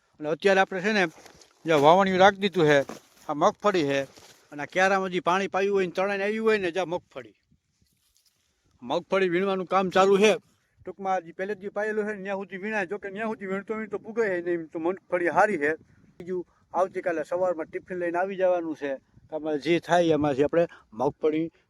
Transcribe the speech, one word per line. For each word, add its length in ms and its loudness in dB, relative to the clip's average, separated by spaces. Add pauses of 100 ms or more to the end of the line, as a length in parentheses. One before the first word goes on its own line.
(200)
અને 80 -8
અત્યારે 320 4
આપણે 200 0
છે 120 0
ને, 140 2 (580)
જે 80 2
વાવણીયું 480 6
રાખી 180 6
દીધું 280 2
છે, 140 6 (480)
આ 60 -4
મગફળી 480 0
છે. 200 0 (500)
અને 100 -10
આ 40 -10
ક્યારામાં 440 0
જે 100 -4
પાણી 280 0
પાયું 260 -2
હોય 120 0
ને, 60 -8
તણાઈને 320 -2
આવ્યું 220 -4
હોય 120 2
ને, 120 -4
જ્યાં 180 -4
મગફળી. 460 -10 (1500)
મગફળી 460 -2
વીણવાનું 380 -2
કામ 240 0
ચાલુ 280 6
છે. 180 6 (480)
ટૂંકમાં 360 -4
જે 120 -14
પહેલે 220 -6
દી 140 -12
પાયેલું 380 -4
છે 100 -6
ને, 60 -12
ત્યાં 160 -6
સુધી 180 -12
વીણાય. 300 -6
જો 120 -8
કે 120 -12
ત્યાં 180 -6
સુધી 180 -8
વીણતો 280 -6
વીણતો 240 -8
પૂગે 300 -4
છે 120 -2
નહીં, 260 -4
તો 120 -10
મગફળી 480 -4
સારી 320 2
છે. 160 0 (440)
બીજું 280 -8 (260)
આવતીકાલે 520 -2
સવારમાં 420 -4
ટિફિન 320 -12
લઈને 200 -4
આવી 180 -2
જવાનું 400 0
છે. 360 -8 (220)
આમાં 260 -4
જે 200 0
થાય 360 2
એમાંથી 300 2
આપણે 240 2 (240)
મગફળી 580 -2 (200)